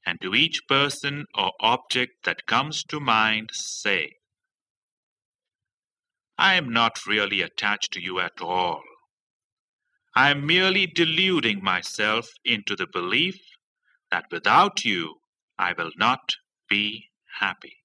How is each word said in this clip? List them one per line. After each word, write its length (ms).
and 160
to 140
each 320
person 640
or 260
object 640
that 200
comes 380
to 160
mind, 540
say, 640
"I 180
am 140
not 380
really 340
attached 520
to 80
you 180
at 220
all. 420
I 160
am 160
merely 400
deluding 760
myself 640
into 320
the 120
belief 520
that 180
without 540
you, 380
I 140
will 240
not 400
be 420
happy." 460